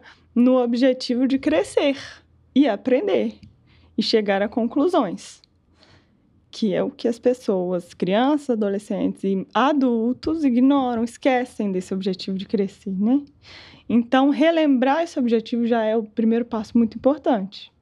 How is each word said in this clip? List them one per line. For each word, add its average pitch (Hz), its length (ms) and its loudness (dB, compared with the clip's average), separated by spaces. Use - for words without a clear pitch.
no 254 260 4
objetivo 247 680 0
de 269 120 0
crescer 302 580 0
e 277 140 4
aprender 247 680 0
e 226 60 0
chegar 202 380 0
a 202 60 0
conclusões, 233 920 -2
que 202 220 -2
é 170 80 0
o 196 80 -4
que - 180 -6
as 233 120 -4
pessoas, 185 760 -2
crianças, 254 580 0
adolescentes 196 720 -4
e 196 300 -2
adultos 254 880 0
ignoram, 247 600 2
esquecem 247 680 -2
desse 185 220 -6
objetivo 190 440 -4
de 196 80 -8
crescer, 196 460 -6
né? 220 300 0
Então, 262 380 2
relembrar 294 760 2
esse 330 160 -10
objetivo 233 460 0
já 226 180 0
é 220 140 0
o 226 60 -2
primeiro 226 420 0
passo 226 320 -4
muito 226 200 2
importante 262 760 -2